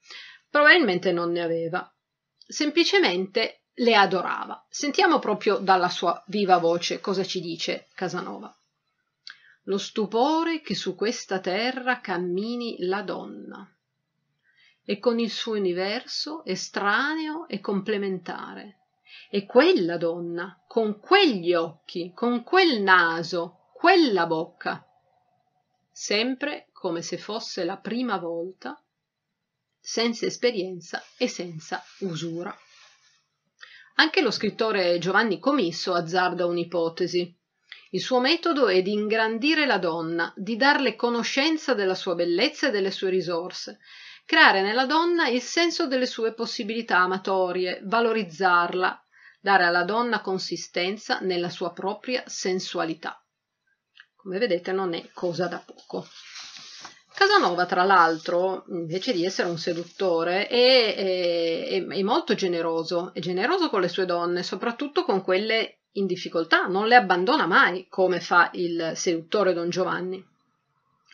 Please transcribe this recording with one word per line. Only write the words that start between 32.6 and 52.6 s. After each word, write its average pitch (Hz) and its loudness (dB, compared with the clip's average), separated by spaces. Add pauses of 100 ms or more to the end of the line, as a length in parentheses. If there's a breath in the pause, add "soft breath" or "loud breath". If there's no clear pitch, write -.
Anche 320 2
lo 240 2
scrittore 196 0
Giovanni 190 2
Comisso 190 0
azzarda 175 0
un'ipotesi. 175 -2 (540 loud breath)
Il 185 -4
suo 247 0
metodo 294 2
è 185 4
di 196 -2
ingrandire 220 0
la 220 2
donna, 170 -2
di 214 -6
darle 269 2
conoscenza 262 0
della 196 0
sua 185 -4
bellezza 175 0
e 254 0
delle 196 0
sue 190 -4
risorse, 180 -4 (460 loud breath)
creare 254 6
nella 226 2
donna 330 2
il 240 0
senso 339 0
delle 254 0
sue 226 -4
possibilità 226 -4
amatorie, 185 0
valorizzarla, 185 0 (360 soft breath)
dare 196 4
alla 175 2
donna 220 0
consistenza 185 -4
nella 175 -2
sua 170 -6
propria 208 -6
sensualità. 180 -4 (960 soft breath)